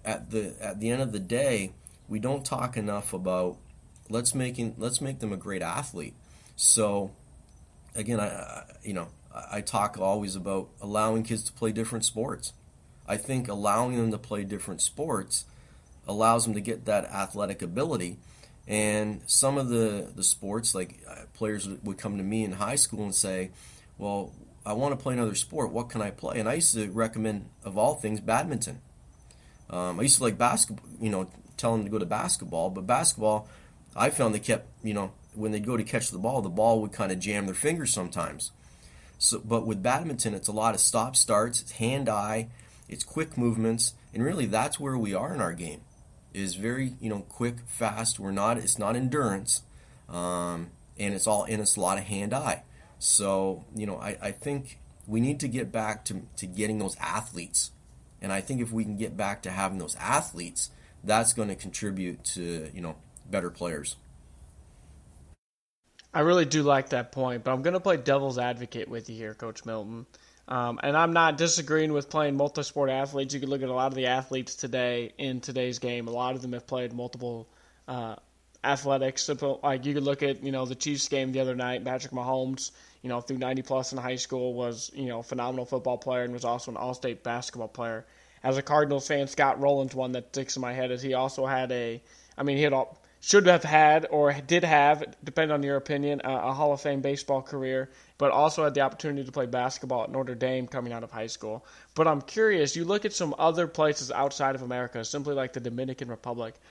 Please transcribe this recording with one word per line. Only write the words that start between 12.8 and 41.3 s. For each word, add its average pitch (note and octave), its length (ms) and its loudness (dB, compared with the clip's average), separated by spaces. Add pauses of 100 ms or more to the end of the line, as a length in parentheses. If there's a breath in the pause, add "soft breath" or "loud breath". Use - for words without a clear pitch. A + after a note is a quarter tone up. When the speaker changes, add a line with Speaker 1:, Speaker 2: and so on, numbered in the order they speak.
Speaker 1:
I G#2+ 100 -2
think B2+ 300 -2
allowing G#2 500 2
them A2+ 140 2
to G#2 80 -2
play G#2 240 -4
different G2 400 -6
sports C#3 640 -2 (640 soft breath)
allows A2+ 360 6
them A2+ 100 0
to G#2 60 -2
get A2 260 -6
that G#2 180 4
athletic G2 580 -4
ability. G2 560 -2 (480 soft breath)
And G#2+ 600 0
some C#3 320 4
of C3 100 0
the, A2 440 0
the G2 120 -4
sports, G#2 500 0
like, F#2 240 -6 (100)
uh, - 240 -16
players G#2+ 300 -2
w-, G2 220 -8
would G2 140 -6
come G2+ 180 -6
to F#2+ 80 -4
me A2 180 0
in G2 80 -2
high G2+ 240 -2
school G#2 300 0
and G2 100 -4
say, F#2 380 -2 (440 loud breath)
"Well, G2+ 360 -6 (340)
I G#2 60 -4
wanna C3+ 240 0
play C3 180 -4
another A2+ 220 0
sport. B2 340 -2
What A#2 180 -4
can A2 140 -4
I G2+ 80 -2
play?" - 300 -6
And G#2+ 80 -2
I C3+ 60 0
used E3 200 2
to G#2+ 160 -2
recommend, A2 580 -2 (140)
of G2 160 -4
all C3 160 4
things, G#2+ 240 -4
badminton. A2+ 600 -2 (880 soft breath)
Um, F2+ 300 -4
I - 20 2
used C#3 140 6
to B2+ 80 0
like A2+ 120 2
basketball, A#2+ 480 2 (160)
you A2 100 0
know, F#2+ 200 -2 (260)
tell A2+ 200 2
them G#2+ 80 -2
to G2+ 60 -6
go G#2+ 100 -2
to F2+ 60 -2
basketball, F#2 640 -2
but F#2 180 -6
basketball, A2 600 2 (480 loud breath)
I C3 140 2
found A#2 240 2
they G#2 40 -2
kept, G#2+ 300 -2 (160)
you G#2+ 100 -2
know, F#2+ 180 -4 (220)
when G#2+ 160 -2
they'd G#2+ 160 -2
go B2 100 0
to A2 60 0
catch - 280 -2
the F#2 80 -8
ball, A#2 240 0
the F#2+ 60 -4
ball A2 320 4
would G#2 120 -4
kinda F#2+ 240 -2
jam G2+ 300 -2
their F#2 100 -4
fingers D#3+ 360 0
sometimes. E2+ 600 -4 (680 soft breath)
So, - 260 2
but A2 220 0
with G2+ 160 -2
badminton, B2 500 0
it's F#2 140 -4
a G#2 60 -2
lot G#2+ 240 2
of - 40 2
stop A#2+ 360 4
starts, A2+ 440 4